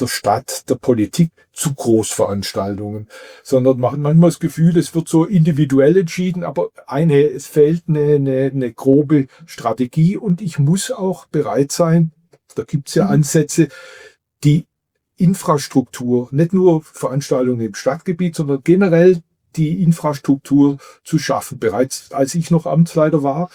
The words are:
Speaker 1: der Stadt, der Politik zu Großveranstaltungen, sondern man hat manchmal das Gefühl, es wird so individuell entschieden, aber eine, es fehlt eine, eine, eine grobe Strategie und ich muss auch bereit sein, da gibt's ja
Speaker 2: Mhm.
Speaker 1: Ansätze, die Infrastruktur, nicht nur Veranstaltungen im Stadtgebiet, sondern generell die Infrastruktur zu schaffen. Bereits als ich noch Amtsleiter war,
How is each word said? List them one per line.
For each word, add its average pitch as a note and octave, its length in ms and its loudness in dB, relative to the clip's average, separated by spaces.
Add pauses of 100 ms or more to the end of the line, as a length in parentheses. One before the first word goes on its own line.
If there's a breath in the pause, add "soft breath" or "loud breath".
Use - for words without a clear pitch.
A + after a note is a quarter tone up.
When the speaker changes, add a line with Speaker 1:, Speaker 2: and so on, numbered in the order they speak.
Speaker 1:
der B2+ 60 -2
Stadt, - 640 -4
der - 60 0
Politik A#2+ 560 0 (200)
zu C#3+ 220 -6
Großveranstaltungen, G#2 1300 -4 (340 loud breath)
sondern C3 380 0
man B2 120 0
hat C#3+ 60 -6
manchmal D#3+ 320 4
das - 80 -6
Gefühl, E3 400 0
es - 160 -2
wird E3 140 -4
so D#3+ 160 2
individuell D3+ 720 2
entschieden, F3+ 480 -2
aber E3+ 240 -4 (180)
eine, C#3+ 340 2
es D3 260 -2
fehlt D#3 420 2
eine, D3+ 260 2
eine, C3+ 400 0
eine B2 180 -4
grobe C#3 540 2 (180 soft breath)
Strategie C#3+ 720 -2
und F3 240 -4
ich F#3+ 200 -6
muss D#3+ 320 0
auch F#3 340 -6
bereit C#3 460 -2
sein, E3 400 2 (420)
da - 80 -6
gibt's - 320 -8
ja - 120 2
Speaker 2:
Mhm. - 40 -4
Speaker 1:
Ansätze, D3+ 580 0 (760 loud breath)
die D3 220 2 (500)
Infrastruktur, C3+ 1120 -2
nicht E3 220 0
nur F3 300 2
Veranstaltungen C3 760 -4
im A2 140 -6
Stadtgebiet, E3+ 640 -4
sondern C#3 260 -4
generell F3 580 4 (360)
die D#3+ 260 -2
Infrastruktur C#3+ 960 0 (240 loud breath)
zu - 160 -4
schaffen. - 400 -6
Bereits A#2 540 -4
als C#3 240 -2
ich E3 160 -2
noch D#3+ 140 0
Amtsleiter D#3 580 0
war, D3 300 -4